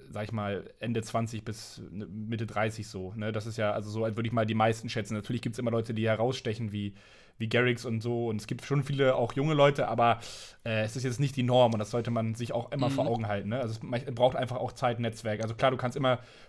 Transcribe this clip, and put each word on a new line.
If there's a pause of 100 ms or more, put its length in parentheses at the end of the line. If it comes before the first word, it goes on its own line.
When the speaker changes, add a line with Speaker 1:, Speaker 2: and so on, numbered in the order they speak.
(120)
Speaker 1:
sag
ich
mal, (100)
Ende
zwanzig
bis, (100)
ne,
Mitte
dreißig
so,
ne?
Das
ist
ja,
also
so,
als
würde
ich
mal
die
meisten
schätzen.
Natürlich
gibt's
immer
Leute,
die
herausstechen,
wie, (420)
wie
Garrix
und
so.
Und
es
gibt
schon
viele
auch
junge
Leute,
aber, (460)
äh,
es
ist
jetzt
nicht
die
Norm
und
das
sollte
man
sich
auch
immer
Speaker 2:
Mhm.
Speaker 1:
vor
Augen
halten,
ne?
Also
es
me-,
braucht
einfach
auch
Zeit,
Netzwerk.
Also
klar,
du
kannst
immer (280)